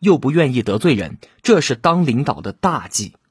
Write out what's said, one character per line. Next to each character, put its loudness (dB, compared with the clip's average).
又 4
不 -2
愿 2
意 0
得 -2
罪 2
人， -6
这 4
是 -2
当 2
领 0
导 -4
的 -10
大 -4
忌。 -8